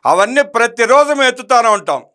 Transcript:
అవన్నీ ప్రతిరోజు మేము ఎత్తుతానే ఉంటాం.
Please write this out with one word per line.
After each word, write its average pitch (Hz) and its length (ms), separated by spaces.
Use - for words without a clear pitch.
అవన్నీ 226 320
ప్రతిరోజు 233 640
మేము 262 120
ఎత్తుతానే 233 460
ఉంటాం. 143 240